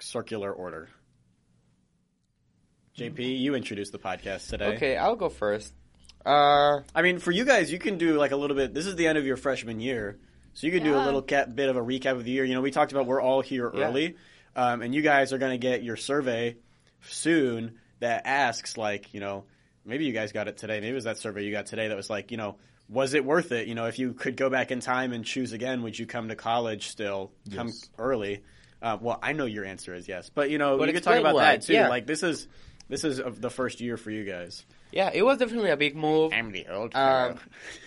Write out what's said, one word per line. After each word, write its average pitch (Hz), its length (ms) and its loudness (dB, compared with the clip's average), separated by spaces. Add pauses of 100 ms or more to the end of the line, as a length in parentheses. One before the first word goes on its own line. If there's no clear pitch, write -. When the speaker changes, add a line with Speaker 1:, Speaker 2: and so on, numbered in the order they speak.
Speaker 1:
circular 107 520 -6
order. 82 360 -10 (2000)
J 120 160 -6
P, 127 240 -4
you 135 220 0
introduced 101 360 -6
the 101 60 -12
podcast 95 500 -6
today. 104 280 -2
Speaker 2:
Okay, 135 200 0
I'll 214 200 2
go 185 120 -2
first. 107 440 -4 (520)
Uh, 143 560 6 (140)
Speaker 1:
I 160 80 4
mean, 180 160 4
for 175 140 -2
you 208 120 2
guys, 208 280 4
you 180 60 -4
can 202 200 -2
do, 165 180 4
like, 143 140 4
a 139 60 0
little 143 200 0
bit. 131 160 0
This 156 140 -4
is 196 100 -4
the 165 120 2
end 156 100 4
of 139 80 0
your 127 100 0
freshman 117 440 -2
year, 113 380 -4 (360)
so - 120 -4
you 170 60 0
can 175 120 2
do 151 100 6
a 139 40 6
Speaker 3:
Yeah. 135 60 4
Speaker 1:
little 139 180 2
ca-, 139 240 2
bit 135 220 0
of 127 80 2
a 123 60 0
recap 131 300 0
of 120 120 -2
the 120 60 -4
year. 135 140 2
You 127 100 0
know, 127 80 0
we 139 80 0
talked 147 220 2
about 131 140 0
we're 131 140 2
all 131 220 4
here 123 320 -4
Speaker 2:
Yeah. 143 140 0
Speaker 1:
early, 156 280 -2 (380)
um, 120 260 2
and 120 140 -4
you 151 80 0
guys 139 300 6
are 135 60 -2
gonna 127 200 0
get 127 240 0
your 117 140 -6
survey 120 600 -2 (460)
soon 120 760 0 (200)
that 117 280 0
asks, 131 520 0
like, 104 340 -4
you 104 80 -10
know, 98 240 -6 (400)
maybe 135 220 -4
you 127 60 0
guys 110 200 -2
got 107 140 -4
it 101 100 -8
today. 107 200 -6
Maybe 107 140 -4
it 131 40 -4
was 123 100 -4
that 110 140 -4
survey 104 260 -6
you 104 60 -4
got 104 160 -4
today 110 220 -4
that 107 80 -4
was 98 120 -10
like, 101 220 -4
you 120 60 -8
know, 104 200 -6 (320)
was 131 260 0
it 139 100 4
worth 165 260 2
it? 117 160 -2
You 117 80 -6
know, 117 120 -2
if 113 120 -4
you 127 160 -2
could 127 220 -6
go 135 120 2
back 127 220 0
in 127 100 -2
time 127 320 -2
and 113 120 -6
choose 123 280 -4
again, 120 300 -4
would 110 160 -8
you 113 80 -8
come 113 220 -6
to 110 80 -8
college 117 520 -2
still? 98 440 -6 (200)
Come 120 160 -6
Speaker 4:
Yes. - 300 -14
Speaker 1:
early? 104 460 -2 (360)
Uh, 110 200 -2
well, 113 220 -2
I 135 100 -2
know 147 140 -2
your 104 180 -6
answer 92 300 -12
is 90 120 -12
yes, 92 240 -10
but, 143 180 0
you 151 100 0
know, 139 200 4
Speaker 2:
But 151 100 2
Speaker 1:
you 160 60 2
could 175 80 0
talk 175 120 2
Speaker 2:
explain - 120 4
Speaker 1:
about 151 80 4
Speaker 2:
why. 139 220 6
Speaker 1:
that - 60 -4
too. 156 120 0
Speaker 2:
Yeah. 202 140 6
Speaker 1:
Like, 120 180 0
this 156 160 -2
is, 156 240 -2 (420)
this 139 160 -6
is 135 160 0
of 113 200 -8
the 120 100 -4
first 127 300 -4
year 120 160 -4
for 107 140 -10
you 107 140 -6
guys. 90 400 -10 (280)
Speaker 2:
Yeah, 185 200 2
it 180 100 2
was 254 160 6
definitely 226 320 0
a 147 60 4
big 147 200 2
move. 156 360 4
Speaker 1:
I'm 113 200 -2
the 87 160 -10
old 104 260 -6
Speaker 2:
Um, 131 420 4
Speaker 1:
fellow. - 20 -16 (480)